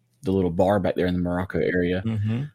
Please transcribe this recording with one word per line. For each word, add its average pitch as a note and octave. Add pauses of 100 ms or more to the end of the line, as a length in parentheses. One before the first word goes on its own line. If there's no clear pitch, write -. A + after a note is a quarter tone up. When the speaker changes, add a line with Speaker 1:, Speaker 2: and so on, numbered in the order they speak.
(220)
Speaker 1:
the F#2+
little F#2
bar F#2+
back F2+
there F2+
in F2+
the F2+
Morocco F2
area. F2+
Speaker 2:
Mm-hmm. A2+